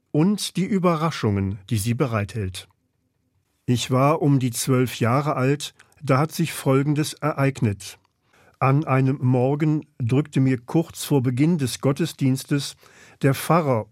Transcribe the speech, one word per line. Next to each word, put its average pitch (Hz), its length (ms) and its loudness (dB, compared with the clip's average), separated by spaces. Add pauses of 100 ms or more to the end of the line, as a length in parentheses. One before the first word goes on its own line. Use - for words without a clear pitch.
(120)
und 190 440 0
die 180 100 0
Überraschungen, 151 920 0 (100)
die 117 80 0
sie 110 160 -2
bereithält. 110 720 -4 (1000)
Ich 123 260 0
war 139 300 2
um 143 180 2
die 127 100 -2
zwölf 127 500 0
Jahre 139 360 0
alt, 135 400 -2 (260)
da 135 160 2
hat 156 140 0
sich 160 200 -2
Folgendes 143 640 0
ereignet. 139 840 -2 (600)
An 139 260 2
einem 131 360 0
Morgen 139 640 2 (140)
drückte 127 400 0
mir 131 180 2
kurz - 460 -4
vor 143 180 2
Beginn 131 360 2
des 135 220 -4
Gottesdienstes 139 960 -2 (460)
der 135 140 2
Pfarrer 139 560 0